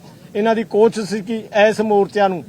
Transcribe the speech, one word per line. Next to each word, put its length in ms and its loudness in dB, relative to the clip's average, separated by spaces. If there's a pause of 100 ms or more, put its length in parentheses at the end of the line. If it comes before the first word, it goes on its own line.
(340)
ਇਹਨਾਂ 200 0
ਦੀ 80 -2
ਕੋਸ਼ਿਸ਼ 480 0
ਸੀ 100 -6
ਕਿ 220 -8 (260)
ਇਸ 120 -2
ਮੋਰਚਿਆਂ 480 0
ਨੂੰ 200 -8